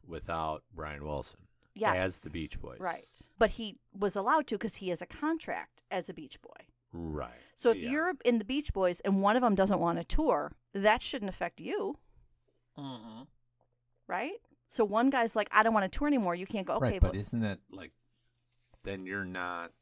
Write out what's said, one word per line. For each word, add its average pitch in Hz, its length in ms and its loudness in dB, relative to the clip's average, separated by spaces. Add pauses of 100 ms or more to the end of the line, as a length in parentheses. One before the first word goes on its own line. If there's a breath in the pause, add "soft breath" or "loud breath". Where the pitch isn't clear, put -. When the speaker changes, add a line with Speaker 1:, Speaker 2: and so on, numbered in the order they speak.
Speaker 1:
without 78 580 -4 (120)
Brian 76 280 -8
Wilson 73 360 -6 (360)
as 196 60 -8
Speaker 2:
Yes. 92 400 0
Speaker 1:
the - 80 -6
Beach 78 320 -6
Boys. - 180 -12
Speaker 2:
Right. - 400 -8 (200)
But 220 100 6
he 220 280 -8 (160)
was 196 220 0
allowed 247 300 2
to 208 140 -4
'cause 220 160 -4
he 185 140 -4
has 175 120 -2
a 180 60 -10
contract 294 800 -4
as 185 180 -4
a 190 60 -8
Beach 156 260 -14
Boy. - 280 -20 (260)
Speaker 1:
Right. 76 460 -6 (160)
Speaker 2:
So 240 160 2
if 214 80 2
Speaker 1:
Yeah. 233 100 -6
Speaker 2:
you're 320 240 0 (100)
in 240 140 4
the 208 80 -2
Beach 269 280 -4
Boys 180 260 2
and 196 240 2
one 208 120 6
of 254 80 4
'em 214 120 4
doesn't 190 240 4
want 170 180 0
to 165 60 -4
tour, 151 480 2 (220)
that 214 280 4
shouldn't 208 280 -2
affect - 300 -6
you. 233 380 -4 (800)
Speaker 1:
Mm-hmm. 117 460 -12 (840)
Speaker 2:
Right? 240 340 -6 (260)
So - 180 2
one 220 240 4
guy's 240 260 2
like, 208 160 2
"I 214 100 8
don't 226 120 6
wanna 196 160 4
tour - 180 0
anymore." 208 280 2
You 180 120 -6
can't 196 180 -4
go, 185 140 0
Speaker 1:
Right, 131 140 4
Speaker 2:
"Okay, - 60 -4
Speaker 1:
but 95 120 8
Speaker 2:
but" 87 60 -4
Speaker 1:
isn't 110 240 -4
that, 101 180 -2 (100)
like, 92 220 -14 (920)
then 95 220 -8
you're 95 200 -4
not, 90 560 -6